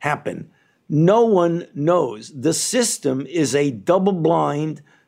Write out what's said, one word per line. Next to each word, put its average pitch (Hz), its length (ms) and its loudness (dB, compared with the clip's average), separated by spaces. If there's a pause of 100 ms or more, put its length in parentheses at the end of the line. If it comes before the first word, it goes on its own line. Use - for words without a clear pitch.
happen. 147 500 -6 (380)
No 180 360 4
one 175 480 2
knows. 143 600 -2
The 147 200 -2
system 147 720 -2
is 143 260 0
a 143 160 2
double-blind, 156 1120 0 (260)